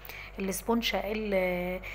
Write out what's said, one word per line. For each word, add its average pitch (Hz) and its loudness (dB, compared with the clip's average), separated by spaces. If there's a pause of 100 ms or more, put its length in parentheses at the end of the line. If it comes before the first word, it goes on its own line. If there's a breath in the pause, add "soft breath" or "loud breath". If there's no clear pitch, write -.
(380 loud breath)
الاسبونشة 196 2
ال-، 185 2 (140 loud breath)